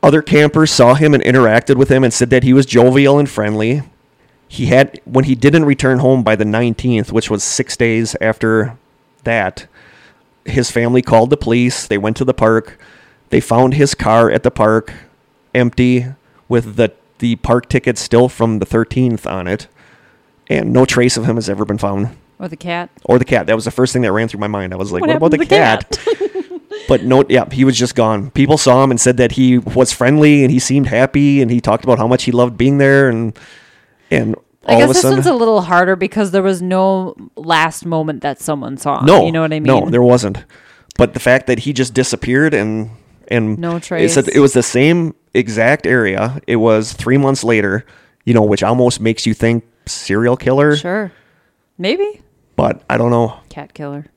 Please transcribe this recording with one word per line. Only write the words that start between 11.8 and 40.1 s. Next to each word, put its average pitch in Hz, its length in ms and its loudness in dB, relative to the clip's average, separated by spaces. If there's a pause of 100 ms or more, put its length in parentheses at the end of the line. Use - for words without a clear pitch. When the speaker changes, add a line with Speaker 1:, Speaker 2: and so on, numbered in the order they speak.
Speaker 1:
They 104 120 -2
went 107 200 -4
to 135 60 -2
the 127 80 0
park. 110 460 -2 (520)
They 110 100 0
found 127 340 2
his 143 200 0
car 117 360 2
at - 140 -2
the - 80 0
park, 110 420 0 (600)
empty, 123 520 0 (420)
with 113 280 -2
the, 110 160 0 (260)
the 117 180 -2
park 123 320 -2
ticket 123 300 -2
still 120 300 2
from 113 320 -2
the 95 60 -6
thirteenth 113 600 -2
on 90 220 -8
it. 101 180 -6 (800)
And 117 260 -4
no 127 140 4
trace 123 320 0
of 113 80 -4
him 117 100 -2
has 104 140 -6
ever 101 140 -4
been 101 120 -6
found. 101 400 -6 (220)
Speaker 2:
Or 180 100 -14
the 160 80 -16
cat. 170 320 -10 (160)
Speaker 1:
Or 123 140 2
the 123 60 0
cat. 92 240 -2
That 110 80 2
was 113 80 -6
the 117 80 -6
first 127 200 -2
thing 127 100 -2
that 107 100 -2
ran 113 160 -2
through 101 120 -12
my 104 60 -6
mind. 101 260 -8
I 92 40 -12
was 98 160 -8
like, 90 100 -4
Speaker 2:
What - 60 -2
Speaker 1:
"What 320 80 0
about - 140 2 (180)
the 381 80 2
Speaker 2:
happened 110 340 0
to - 80 -12
the - 100 -8
Speaker 1:
cat?" 415 220 -4
Speaker 2:
cat? - 20 -20
<laughs> - 20 -20 (520)
Speaker 1:
But - 180 0
no, 131 240 2
yeah, 123 240 2
he 131 120 0
was 135 120 2
just 120 180 -4
gone. 110 360 -2
People 139 260 0
saw 131 260 4
him 135 80 2
and 120 80 -2
said 123 200 0
that 123 140 2
he 127 260 2
was 123 340 0
friendly 147 500 4
and 127 80 2
he 123 80 2
seemed 131 280 -2
happy 139 560 2
and 117 80 -2
he 120 100 0
talked 110 240 -2
about 123 140 2
how 107 80 -2
much 127 180 0
he 127 80 -2
loved 120 240 0
being 139 220 2
there 139 320 4
and 113 280 -6 (720)
and 113 260 -2 (300)
Speaker 2:
I - 80 2
Speaker 1:
all 117 80 6
of 294 60 4
Speaker 2:
guess - 20 2
Speaker 1:
a - 40 2
Speaker 2:
this 359 80 2
Speaker 1:
sudden - 160 2
Speaker 2:
one's - 80 0
a 339 80 2
little 226 280 2
harder 180 340 0
because 196 340 -4
there 190 120 0
was 190 200 -2
no 185 520 -2 (220)
last 160 500 -2
moment 156 360 -4
that 147 180 -6
someone 139 360 -8
saw. 135 280 -4
Speaker 1:
No, 165 220 6
Speaker 2:
You 165 60 -2
know 165 100 -2
what 156 100 -2
I 156 60 -4
Speaker 1:
no, 131 240 2
Speaker 2:
mean? - 80 -4
Speaker 1:
there 120 120 2
wasn't. 120 420 2 (520)